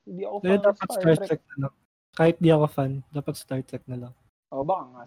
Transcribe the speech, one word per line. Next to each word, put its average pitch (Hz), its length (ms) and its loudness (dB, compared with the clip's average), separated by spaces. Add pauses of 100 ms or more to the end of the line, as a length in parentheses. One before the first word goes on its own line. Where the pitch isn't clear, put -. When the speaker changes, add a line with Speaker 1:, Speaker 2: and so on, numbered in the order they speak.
Speaker 1:
Hindi 190 160 -10
ako 202 160 -6
Speaker 2:
Kaya 190 160 2
Speaker 1:
fan - 0 -
ng 202 80 2
Speaker 2:
dapat 202 240 2
Speaker 1:
Star 202 160 -6
Speaker 2:
Star 160 160 6
Speaker 1:
Trek. - 80 -6
Speaker 2:
Trek - 160 -2
na - 160 -18
lang. 139 160 -6 (400)
Kahit 165 240 4
di 165 160 4
ako 151 160 4
fan, 135 220 -2 (180)
dapat 147 240 -6
Star - 320 -8
Trek - 240 -12
na 127 80 -8
lang. 123 160 -14 (400)
Speaker 1:
Oh, 135 80 -4
baka 170 240 -2
nga 123 200 -20